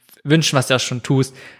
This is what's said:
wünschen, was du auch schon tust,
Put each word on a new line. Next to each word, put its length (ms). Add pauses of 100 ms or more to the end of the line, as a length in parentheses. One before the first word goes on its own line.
(240)
wünschen, 320
was 100
du 80
auch 60
schon 240
tust, 320 (240)